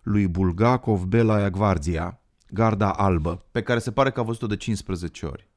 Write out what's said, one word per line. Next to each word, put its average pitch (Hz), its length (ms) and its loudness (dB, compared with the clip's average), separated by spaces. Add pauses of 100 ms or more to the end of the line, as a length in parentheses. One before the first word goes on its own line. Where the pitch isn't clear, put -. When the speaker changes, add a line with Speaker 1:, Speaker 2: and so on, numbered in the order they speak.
Speaker 1:
lui 98 240 2
Bulgakov, 95 760 2
Belaia 104 480 2
Gvardia, 87 640 0 (380)
Garda 107 360 2
Albă. 87 600 0
Speaker 2:
Pe 120 120 -4
care 120 160 0
se 117 120 -6
pare 135 200 2
că 127 100 -2
a - 20 0
văzut-o 113 240 -6
de 104 100 -2
cincisprezece 90 720 -6
ori. - 300 -14